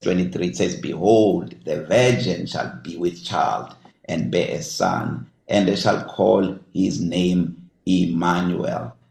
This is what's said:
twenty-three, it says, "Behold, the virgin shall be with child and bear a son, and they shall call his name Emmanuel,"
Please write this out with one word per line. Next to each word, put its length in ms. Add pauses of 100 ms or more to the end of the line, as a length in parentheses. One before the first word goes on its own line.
twenty-three, 460
it 100
says, 180
"Behold, 880
the 220
virgin 600
shall 380
be 140
with 260
child 500 (300)
and 260
bear 280
a 40
son, 640 (220)
and 220
they 80
shall 260
call 560 (140)
his 260
name 680 (160)
Emmanuel," 1080 (180)